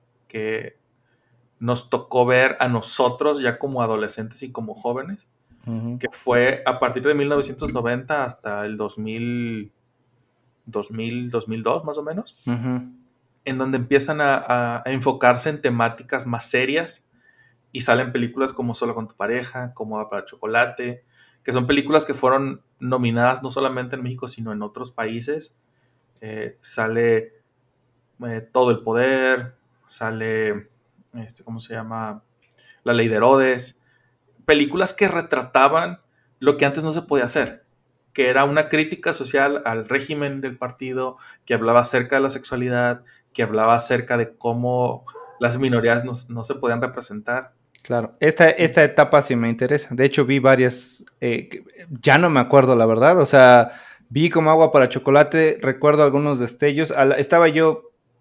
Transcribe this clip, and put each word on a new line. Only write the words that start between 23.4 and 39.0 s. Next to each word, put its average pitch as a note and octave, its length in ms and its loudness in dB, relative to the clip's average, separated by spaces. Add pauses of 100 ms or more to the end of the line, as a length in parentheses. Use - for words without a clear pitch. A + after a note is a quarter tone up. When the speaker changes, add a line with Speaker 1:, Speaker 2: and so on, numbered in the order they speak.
Speaker 1:
no C3 80 -8
solamente B2+ 460 -4
en B2+ 60 -10
México, B2 260 -10
sino A2+ 240 -12
en G#2 100 -8
otros B2 280 -12
países. A#2 640 -8 (640)
Eh, A2 400 -12
sale, A2+ 720 -2 (920)
eh, A2+ 260 -10
Todo B2+ 180 2
el A2+ 100 0
poder, B2 720 0 (320)
sale, A2 840 -6 (460)
este, A2+ 300 -16
¿cómo A2+ 160 -12
se A2+ 140 -16
llama? A2 480 -10 (600)
La B2 80 0
ley A#2 160 2
de A2 80 0
Herodes. B2+ 640 2 (640)
Películas D#3 460 2
que G3 160 0
retrataban D#3+ 920 0 (380)
lo C#3+ 180 2
que C#3+ 100 0
antes C#3 180 -4
no D#3 80 -4
se E3+ 100 -4
podía C#3 220 0
hacer, - 400 -4 (480)
que B2+ 160 2
era C3 160 4
una D3 240 0
crítica D#3 440 -2